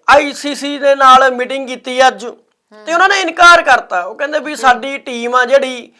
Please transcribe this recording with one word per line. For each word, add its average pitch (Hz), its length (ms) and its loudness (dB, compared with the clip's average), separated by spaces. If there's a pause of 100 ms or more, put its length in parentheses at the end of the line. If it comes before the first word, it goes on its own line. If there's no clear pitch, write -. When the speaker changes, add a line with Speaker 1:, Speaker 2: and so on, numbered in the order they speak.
Speaker 1:
ਆਈ 285 240 2
ਸੀ 285 220 -8
ਸੀ 285 220 -8
ਦੇ 277 180 2
ਨਾਲ 262 360 4
ਮੀਟਿੰਗ 254 360 -8
ਕੀਤੀ 254 400 -2
ਅੱਜ 208 180 -2
Speaker 2:
ਹੂੰ। - 600 -20
Speaker 1:
ਤੇ 311 80 -6
ਉਹਨਾਂ 359 160 2
ਨੇ 392 120 -2
ਇਨਕਾਰ 349 400 4
ਕਰਤਾ। 233 400 0
ਉਹ 190 140 -12
ਕਹਿੰਦੇ 302 240 -6
ਵੀ 294 160 -8
Speaker 2:
ਜੀ। 226 60 -12
Speaker 1:
ਸਾਡੀ 262 360 0
ਟੀਮ 240 380 -8
ਆ 247 100 2
ਜਿਹੜੀ 262 540 -2